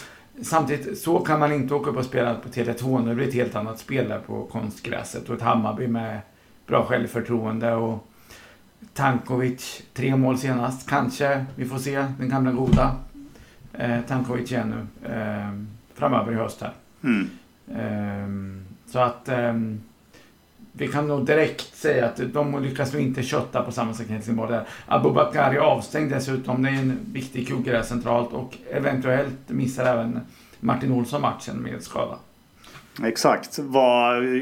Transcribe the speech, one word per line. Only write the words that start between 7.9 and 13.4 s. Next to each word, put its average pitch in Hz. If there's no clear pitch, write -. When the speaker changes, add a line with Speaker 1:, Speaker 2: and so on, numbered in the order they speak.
Speaker 1:
Tankovic, 127
tre 135
mål 131
senast. 127
Kanske, 139
vi 123
får 131
se, 139
den 127
gamla 131
goda, 131